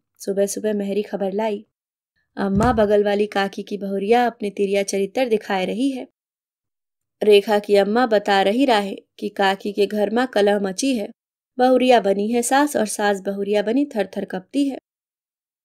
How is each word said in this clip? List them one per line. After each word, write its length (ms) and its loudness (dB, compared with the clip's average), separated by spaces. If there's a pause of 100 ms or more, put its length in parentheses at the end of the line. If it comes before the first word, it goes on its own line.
(180)
सुबह 280 -2
सुबह 260 -4
मेहरी 300 -4
खबर 300 -6
लाई, 340 -4 (680)
"अम्मा, 360 2
बगल 320 2
वाली 220 0
काकी 360 -4
की 160 -8
बहुरिया 480 0
अपने 240 -6
तिरिया 320 0
चरित्र 460 -2
दिखाए 380 -2
रही 240 -2
है। 180 -10 (1120)
रेखा 360 4
की 180 0
अम्मा 300 2
बता 360 2
रही 220 2
रहा 140 4
है 180 -6 (220)
कि 100 -6
काकी 440 -2
के 140 0
घर 240 -2
में 160 0
कलह 340 2
मची 360 -2
है, 120 -6 (500)
बहुरिया 420 6
बनी 320 0
है 100 0
सास 340 0
और 100 0
सास 340 -2
बहुरिया 420 -2
बनी 240 0
थर 300 -4
थर 80 -6
कपती 440 -4
है।" 100 -8 (880)